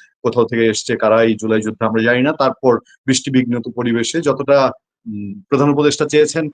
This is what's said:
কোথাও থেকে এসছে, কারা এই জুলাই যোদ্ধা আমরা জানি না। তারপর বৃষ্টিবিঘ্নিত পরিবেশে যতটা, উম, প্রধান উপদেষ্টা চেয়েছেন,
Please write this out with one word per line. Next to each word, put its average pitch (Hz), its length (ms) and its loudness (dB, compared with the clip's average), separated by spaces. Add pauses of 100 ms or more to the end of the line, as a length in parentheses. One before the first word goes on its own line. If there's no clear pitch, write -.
(240)
কোথাও 117 220 0
থেকে 113 220 0
এসছে, 110 300 -2
কারা 113 260 2
এই 113 120 2
জুলাই 110 260 -2
যোদ্ধা 110 260 -4
আমরা 110 160 0
জানি 123 180 2
না। 147 120 0
তারপর 131 460 0 (260)
বৃষ্টিবিঘ্নিত 127 680 -2
পরিবেশে 117 460 -2
যতটা, 135 500 2 (360)
উম, 104 420 -10
প্রধান 143 200 2
উপদেষ্টা 147 360 2
চেয়েছেন, 151 480 0